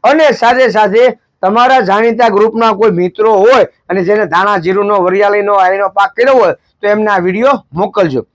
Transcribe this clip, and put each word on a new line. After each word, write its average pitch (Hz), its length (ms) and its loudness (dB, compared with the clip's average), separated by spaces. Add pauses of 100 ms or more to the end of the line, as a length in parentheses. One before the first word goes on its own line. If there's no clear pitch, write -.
અને 294 280 2
સાથે 240 380 0
સાથે 214 400 2 (320)
તમારા 240 380 2
જાણીતા 226 500 0
ગ્રુપના 220 420 0
કોઈ 214 200 0
મિત્રો 180 420 -2
હોય 214 300 2 (260)
અને 180 140 -4
જેને 208 220 -2
ધાણા, 190 320 0
જીરુંનો, 196 380 -2
વરિયાળીનો, 202 580 0
આઈનો 196 360 0
પાક 196 240 -2
કર્યો 262 220 0
હોય, 208 160 2
તો - 360 -10
એમને 214 200 0
આ 202 100 0
વીડિયો 202 560 -2
મોકલજો. 175 600 -2